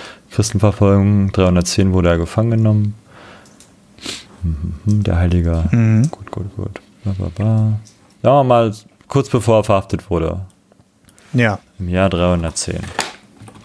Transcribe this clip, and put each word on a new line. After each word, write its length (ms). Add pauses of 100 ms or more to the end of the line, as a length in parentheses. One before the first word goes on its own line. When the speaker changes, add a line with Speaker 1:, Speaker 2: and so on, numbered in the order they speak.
(320)
Speaker 1:
Christenverfolgung, 1000
dreihundertzehn 640
wurde 160
er 80
gefangen 320
genommen. 440 (1500)
Mhm, 640
der 120
Heilige, 540
Speaker 2:
Mhm. 400
Speaker 1:
gut, 200
gut, 240
gut, 260 (240)
bla 100
bla 200
bla. 460 (420)
Sagen 140
wir 80
mal, 300 (320)
kurz 240
bevor 300
er 40
verhaftet 460
wurde. 320 (880)
Speaker 2:
Ja. 260 (200)
Speaker 1:
Im 100
Jahr 220
dreihundertzehn. 720 (840)